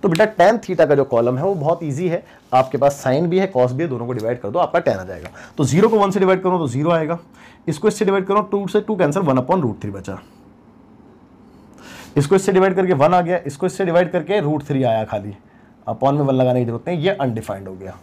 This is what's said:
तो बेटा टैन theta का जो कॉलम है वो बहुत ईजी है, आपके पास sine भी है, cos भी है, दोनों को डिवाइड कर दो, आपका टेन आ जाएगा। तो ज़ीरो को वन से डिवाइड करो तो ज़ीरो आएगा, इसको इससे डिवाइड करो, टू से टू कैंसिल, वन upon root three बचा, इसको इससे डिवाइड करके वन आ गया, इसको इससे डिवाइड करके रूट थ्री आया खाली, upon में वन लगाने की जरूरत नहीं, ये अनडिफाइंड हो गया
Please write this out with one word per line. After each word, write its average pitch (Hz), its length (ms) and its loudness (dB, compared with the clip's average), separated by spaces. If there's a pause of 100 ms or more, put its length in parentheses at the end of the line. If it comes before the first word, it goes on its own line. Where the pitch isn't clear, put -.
तो 202 60 0
बेटा 170 160 4
टैन 208 340 2
theta 165 300 0
का 147 60 4
जो 139 100 4
कॉलम 123 340 0
है 147 60 -4
वो 196 100 0
बहुत 165 280 -2
ईजी 156 260 -4
है, 165 160 -4 (300)
आपके 131 240 2
पास 139 280 0
sine 143 200 2
भी 170 120 2
है, 190 140 0
cos 123 200 2
भी 131 100 -4
है, 175 60 -4
दोनों 120 180 -6
को 127 60 -6
डिवाइड 120 280 -4
कर 104 100 -8
दो, 170 80 -4
आपका 170 200 0
टेन 120 200 0
आ 92 60 -10
जाएगा। 87 260 -14 (280)
तो - 60 2
ज़ीरो 180 240 4
को 220 100 4
वन 202 120 4
से 190 100 0
डिवाइड 185 220 2
करो 185 160 0
तो 156 100 -2
ज़ीरो 143 220 -2
आएगा, 165 280 0 (500)
इसको 190 200 0
इससे 208 160 0
डिवाइड 196 220 0
करो, 196 160 2
टू 202 260 -4
से 208 120 0
टू 214 160 -4
कैंसिल, 175 260 0
वन 135 160 2
upon 160 240 0
root 110 140 -4
three 104 180 -10
बचा, 95 240 -12 (2000)
इसको 147 200 2
इससे 190 160 2
डिवाइड 190 220 4
करके 185 180 2
वन 151 220 4
आ 180 60 6
गया, 175 260 -2
इसको 139 200 -4
इससे 185 180 -2
डिवाइड 175 280 2
करके 185 280 0
रूट 147 220 -2
थ्री 135 200 -2
आया 113 220 2
खाली, 104 280 -8 (560)
upon 127 240 0
में 147 80 0
वन 139 140 0
लगाने 127 260 2
की 123 60 -2
जरूरत 117 220 -6
नहीं, 175 100 -4
ये 165 120 0
अनडिफाइंड 110 580 -6
हो 95 60 -14
गया 92 280 -16